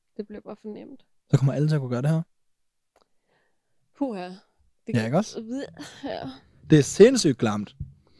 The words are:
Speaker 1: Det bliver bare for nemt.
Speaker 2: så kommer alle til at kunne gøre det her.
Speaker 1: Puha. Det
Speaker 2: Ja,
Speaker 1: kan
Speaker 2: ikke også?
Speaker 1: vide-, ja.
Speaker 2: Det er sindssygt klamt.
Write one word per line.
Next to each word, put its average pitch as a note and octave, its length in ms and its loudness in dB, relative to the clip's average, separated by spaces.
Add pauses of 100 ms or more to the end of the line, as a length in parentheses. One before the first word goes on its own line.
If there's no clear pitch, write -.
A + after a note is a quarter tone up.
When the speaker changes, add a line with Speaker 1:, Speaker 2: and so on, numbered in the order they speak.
(160)
Speaker 1:
Det G#3 100 -12
bliver G#3 140 -18
bare G3 220 -18
for A3 120 -16
nemt. B3+ 300 -20 (260)
Speaker 2:
så C#3+ 60 4
kommer C3 160 2
alle C#3+ 160 0
til D#3 60 0
at D3 60 0
kunne B2 100 -6
gøre B2 120 -2
det D3 80 0
her. D#3+ 120 0 (1800)
Speaker 1:
Puha. G#3+ 300 -6
Det F#3 60 -16 (540)
Speaker 2:
Ja, A3 40 -8
Speaker 1:
kan A2 120 0
Speaker 2:
ikke B2 140 -2
også? - 220 -4
Speaker 1:
vide-, B3 260 -10 (380)
ja. A#3 160 -10 (500)
Speaker 2:
Det D#3 80 10
er C#3 40 6
sindssygt G3+ 560 6
klamt. G#2 380 -4 (440)